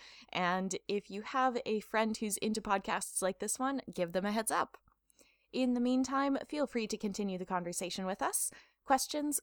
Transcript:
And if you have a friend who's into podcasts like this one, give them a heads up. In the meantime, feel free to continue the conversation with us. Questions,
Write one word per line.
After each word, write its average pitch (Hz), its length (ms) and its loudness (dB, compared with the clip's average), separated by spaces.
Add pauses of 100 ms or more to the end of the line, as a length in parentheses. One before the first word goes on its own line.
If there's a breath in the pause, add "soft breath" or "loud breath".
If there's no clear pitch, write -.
(340 loud breath)
And 185 420 0 (140)
if 202 200 -2
you 196 120 -8
have 262 440 2
a 214 140 0
friend 220 380 0
who's 214 180 -2
into 220 240 0
podcasts 202 640 -2
like 190 180 0
this 208 180 -4
one, 269 220 -2 (160)
give 170 160 0
them 185 140 0
a 208 80 0
heads 220 180 0
up. - 260 0 (760 soft breath)
In 247 220 4
the 240 40 2
meantime, 262 580 2 (120)
feel 294 180 0
free 226 200 -2
to 214 100 -2
continue 196 400 -2
the 180 80 -4
conversation 180 600 -4
with 190 160 -2
us. - 300 0 (340 loud breath)
Questions, 294 580 0